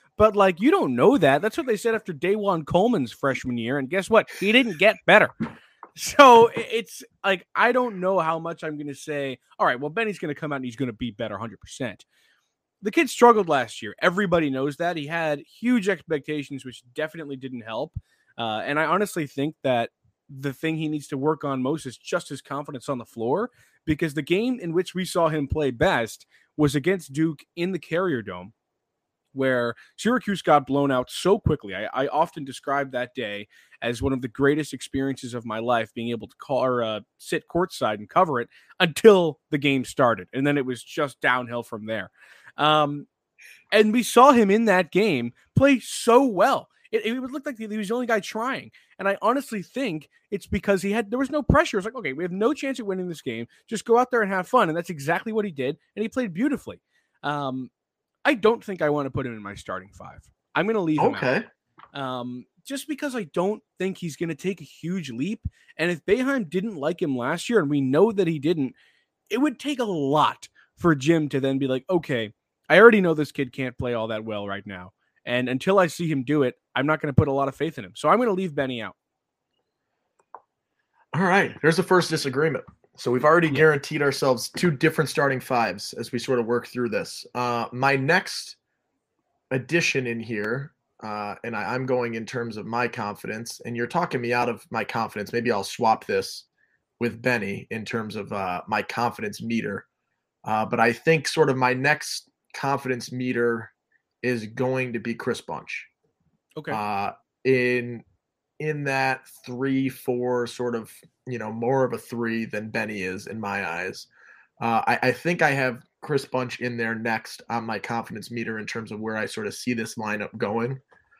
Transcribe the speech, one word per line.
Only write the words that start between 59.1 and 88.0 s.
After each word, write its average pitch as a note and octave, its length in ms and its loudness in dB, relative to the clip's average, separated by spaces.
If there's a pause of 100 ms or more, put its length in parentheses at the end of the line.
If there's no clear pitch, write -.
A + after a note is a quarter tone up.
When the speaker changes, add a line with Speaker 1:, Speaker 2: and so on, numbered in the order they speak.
Speaker 1:
put C3+ 140 -4
him A#2+ 100 -8
in G#2+ 80 -14
my G2+ 120 -10
starting F#2 400 -10
five. - 260 -20 (340)
I'm E3 120 0
gonna A3 140 0
leave D#3 200 0
him A3+ 140 2
out. - 100 -6
Speaker 2:
Okay. C#3+ 220 0 (480)
Speaker 1:
Um, B2 500 -8 (220)
just C4+ 200 -10
because C#4 300 -6
I G#3+ 80 -4
don't F#3 380 -2 (160)
think F#3 180 -4
he's E3 200 -8
gonna E3 180 -4
take F#3 260 -6
a D3 40 -18
huge E3 460 -8
leap. D3 300 -4 (380)
And E3+ 120 0
if F3 140 -6
Boeheim B3+ 460 0
didn't F#3+ 260 -4
like D#3 240 -4
him C#3+ 160 0
last C3+ 320 -4
year, A#3 120 4
and C#3+ 100 2
we D3 100 2
know D3+ 320 4
that F#3+ 140 0
he D#3+ 120 0
didn't, C#3+ 360 -2 (560)
it A3 80 0
would C#4 200 2
take C#4 200 -6
a B3 60 0
lot D3 600 2 (300)
for E3+ 180 6
Jim D3 360 2
to C#3 100 0
then C3+ 160 0
be C3+ 120 0
like, C3 200 -2
Okay, C3+ 460 -2 (340)
I D#3+ 100 8
already A3 220 10
know E3+ 140 4
this D3+ 180 -2
kid C3 180 -4
can't B2+ 280 -8
play B2 160 -4
all A2+ 140 -4
that A2 180 -6
well G#2 200 -6
right G2 200 -8
now. F#2 260 -14 (320)
And B2 240 0
until F#3 300 2
I F3+ 80 6
see D#3+ 240 -2
him C#3 120 0
do C#3+ 200 2
it, B2+ 140 0 (180)
I'm C3 120 0
not D#3 140 0
gonna D3 120 -4
put D3 160 4
a C#3 40 0
lot C#3 160 0
of C3+ 60 -6
faith D#3+ 240 -4
in G#2+ 60 -10
him. F#2 100 -16
So - 140 -2
I'm G3 100 6
gonna A#3+ 140 2
leave F#3 220 -2
Benny C3 280 -2
out. G2 140 -10 (2250)
Speaker 2:
All E3 80 2
right. F3+ 380 4
There's D#3 160 4
the E3+ 60 2
first F3 280 4
disagreement. C#3+ 540 -2 (320)
So - 140 -4
we've B2+ 140 2
already E3 240 6
Speaker 1:
Yeah. C#3+ 60 -2
Speaker 2:
guaranteed D3+ 480 2
ourselves C3 480 0
two F3 200 2
different D#3 400 2
starting C#3 300 0
fives A2 540 -2
as - 180 -10
we B2 60 -2
sort B2 200 0
of A2+ 80 0
work A#2+ 200 -2
through B2 240 -4
this. F#2+ 440 -6
Uh, A#2+ 380 -2
my C3+ 240 2
next D#3+ 600 -2 (920)